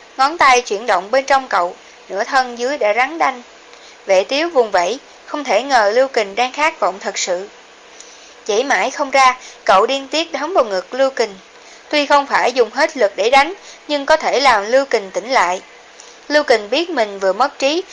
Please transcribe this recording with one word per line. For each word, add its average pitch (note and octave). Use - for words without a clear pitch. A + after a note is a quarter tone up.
ngón C#4+
tay C4
chuyển A3+
động G3
bên C4+
trong C4+
cậu, F3+
nửa G3
thân B3+
dưới B3+
đã G#3
rắn C#4
đanh. C4+
Vệ F#3+
Tiếu D4
vùng B3
vẫy, G3
không D4
thể A#3
ngờ A#3+
Lưu C4
Kình G#3
đang B3
khát D#4
vọng G3
thật G3+
sự. F#3+
Chảy G#3+
mãi A#3
không C#4
ra, C4
cậu G#3
điên C4+
tiết D#4+
đấm D4+
vào D#4
ngực G3
Lưu C4+
Kình. A3+
Tuy D4
không C#4
phải G#3+
dùng A#3+
hết D4+
lực A3
để A3
đánh, C#4
nhưng C#4+
có D#4
thể A3+
làm A3+
Lưu C4
Kình G#3
tỉnh F#3+
lại. F#3+
Lưu D4
Kình G#3+
biết E4
mình G#3+
vừa F#3+
mất B3
trí, D4+